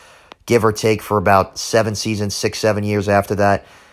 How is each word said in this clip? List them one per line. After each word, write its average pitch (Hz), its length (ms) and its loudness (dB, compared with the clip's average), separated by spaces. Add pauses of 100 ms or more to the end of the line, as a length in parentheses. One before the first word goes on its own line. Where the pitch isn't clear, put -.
(460)
give 117 180 4
or 110 80 4
take, 110 300 0
for 104 160 -2
about 95 380 2
seven 110 380 -2
seasons, 101 400 -4
six, - 240 -4
seven 104 240 0
years 104 260 -2
after 101 280 0
that. 101 280 0 (280)